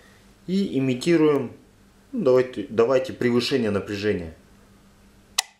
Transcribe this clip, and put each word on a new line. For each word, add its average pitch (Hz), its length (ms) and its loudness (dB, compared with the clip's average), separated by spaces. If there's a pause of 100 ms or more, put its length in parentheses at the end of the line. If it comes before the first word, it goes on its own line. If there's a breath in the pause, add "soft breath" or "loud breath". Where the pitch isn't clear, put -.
(460 loud breath)
И 190 320 -2
имитируем, 135 720 0 (600)
ну, 247 100 -4
давайте, 127 480 2
давайте 117 420 2
превышение 120 600 0
напряжения. 98 640 -4 (1200)